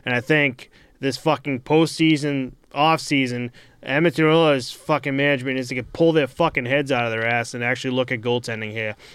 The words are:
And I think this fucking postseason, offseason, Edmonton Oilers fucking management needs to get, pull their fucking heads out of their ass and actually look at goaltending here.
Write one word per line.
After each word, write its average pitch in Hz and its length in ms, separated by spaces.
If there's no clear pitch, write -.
And 123 100
I 123 60
think 143 500
this 135 160
fucking 139 440
postseason, 147 920
offseason, 135 760
Edmonton 156 440
Oilers 156 440
fucking 143 460
management 135 400
needs 127 120
to 131 80
get, 123 180
pull 165 180
their 151 140
fucking 147 400
heads 139 260
out 120 140
of 117 40
their 113 160
ass 117 280
and 120 100
actually 123 300
look 127 180
at 123 80
goaltending 113 520
here. 110 240